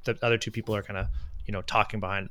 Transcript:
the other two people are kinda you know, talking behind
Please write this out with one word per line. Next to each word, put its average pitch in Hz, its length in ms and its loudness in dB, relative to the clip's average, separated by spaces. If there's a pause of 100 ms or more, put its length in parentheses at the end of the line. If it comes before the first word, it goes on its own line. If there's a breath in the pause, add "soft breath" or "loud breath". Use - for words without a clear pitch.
the 113 180 0
other 117 160 6
two - 120 -4
people 107 260 -2
are 101 60 -2
kinda 98 280 -2 (360 loud breath)
you 104 60 -2
know, 95 100 -2
talking 107 380 2
behind 95 300 -2